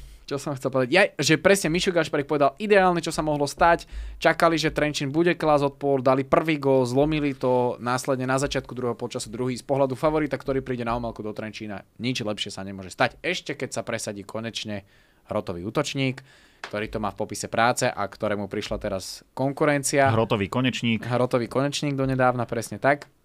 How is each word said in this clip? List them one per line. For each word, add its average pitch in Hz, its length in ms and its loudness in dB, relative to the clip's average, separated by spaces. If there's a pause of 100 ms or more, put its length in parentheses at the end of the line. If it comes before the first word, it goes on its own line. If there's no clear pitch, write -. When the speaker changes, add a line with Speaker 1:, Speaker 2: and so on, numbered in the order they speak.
(240)
Speaker 1:
čo 143 120 -8
som 143 160 -6
chcel 131 160 -4
povedať? 131 220 0
Ja, 180 120 6 (120)
že 151 220 4
presne 190 320 4
Mišo 180 220 0
Gašparík 156 360 2
povedal 143 300 2
ideálne, 190 420 4
čo 165 120 -4
sa 160 100 -4
mohlo 151 240 0
stať. 170 400 4 (320)
Čakali, 165 400 4
že 156 140 0
Trenčín 147 400 -2
bude 170 240 2
klásť 151 360 2
odpor, 139 300 0
dali 131 240 4
prvý 160 320 2
gól, 135 280 4
zlomili 147 480 2
to, 127 460 2
následne 127 460 -2
na 131 120 0
začiatku 135 360 -2
druhého 120 240 -4
polčasu 120 320 -8
druhý. 123 260 -4
Z 113 100 -12
pohľadu 135 300 2
favorita, 151 400 0
ktorý 131 260 -4
príde 127 220 -4
na 117 120 -2
omálku 117 260 -6
do 107 100 -8
Trenčína, 107 540 -10 (140)
nič 123 220 -2
lepšie 107 300 -4
sa - 120 -12
nemôže 95 280 -10
stať. - 300 -2
Ešte 170 340 -6
keď 131 160 -8
sa 113 120 -6
presadí 110 400 -6
konečne 107 640 -8 (360)
hrotový 98 380 -4
útočník, 131 580 -2 (420)
ktorý 104 260 -6
to - 80 -8
má 104 160 -4
v - 60 -14
popise 104 280 -6
práce 120 380 2
a 117 180 -2
ktorému 101 460 -4
prišla 104 300 -6
teraz 98 420 -8 (100)
konkurencia. 139 800 2
Speaker 2:
Hrotový 113 400 2
konečník. 117 560 0
Speaker 1:
Hrotový 120 400 0
konečník 139 480 -2
donedávna, 131 520 0
presne 113 320 -6
tak. 143 360 0 (120)